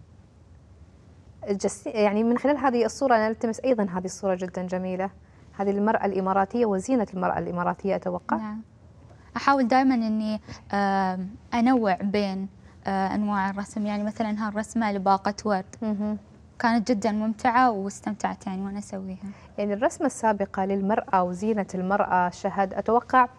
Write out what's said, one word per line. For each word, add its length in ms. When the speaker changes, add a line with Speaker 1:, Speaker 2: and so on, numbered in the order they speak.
Speaker 1:
الجس-، 380
يعني 360
من 140
خلال 200
هذه 280
الصورة 300
أنا 120
ألتمس 320
أيضًا 240
هذه 220
الصورة 300
جدًا 280
جميلة. 460
هذه 120
المرأة 340
الإماراتية 600
وزينة 480
المرأة 260
الإماراتية، 560
أتوقع. 420
Speaker 2:
نعم. 240
أحاول 300
دائمًا 280
إني، 460
آم، 560
أنوع 420
بين، 520
آه، 280
أنواع 340
الرسم، 360
يعني 180
مثلًا 440
هالرسمة 440
لباقة 420
ورد. 360
Speaker 1:
مهم. 360
Speaker 2:
كانت 320
جدًا 200
ممتعة 600
واستمتعت، 760
يعني، 180
وأنا 140
أسويها. 380
Speaker 1:
يعني 160
الرسمة 340
السابقة 580
للمرأة 580
وزينة 420
المرأة 540
شهد، 440
أتوقع 540